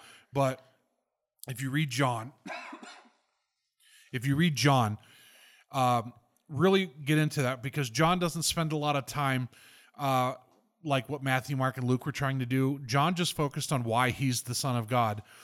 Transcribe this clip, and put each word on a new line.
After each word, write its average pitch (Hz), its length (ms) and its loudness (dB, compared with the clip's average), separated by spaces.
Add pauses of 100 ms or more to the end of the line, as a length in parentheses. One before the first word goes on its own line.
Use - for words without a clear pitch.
(320)
but 131 320 0 (800)
if 127 140 -8
you 135 100 -4
read 147 200 0
John, 123 420 -2 (920)
<coughs> - 840 -20
if 127 140 -6
you 139 80 4
read 156 220 4
John, 117 400 4 (760)
um, 123 420 0 (340)
really 185 380 4 (180)
get 151 140 4
into 147 240 2
that, 127 200 -2
because 135 280 -4
John 160 280 2
doesn't 170 260 -2
spend 160 280 -2
a 156 40 0
lot 147 200 0
of 135 100 -4
time, 131 420 -2 (500)
uh, 131 360 0 (480)
like 135 260 0
what 143 140 -6
Matthew, 135 340 0
Mark, 131 200 0
and 123 100 -4
Luke 127 200 2
were 147 60 -2
trying 135 260 -2
to 127 80 -2
do. 135 400 0
John 143 280 2
just 170 200 0
focused 147 380 -2
on 127 100 2
why 120 280 2
he's 120 320 -2
the 120 120 -6
Son 127 220 -2
of 113 100 -2
God. 110 360 0 (220)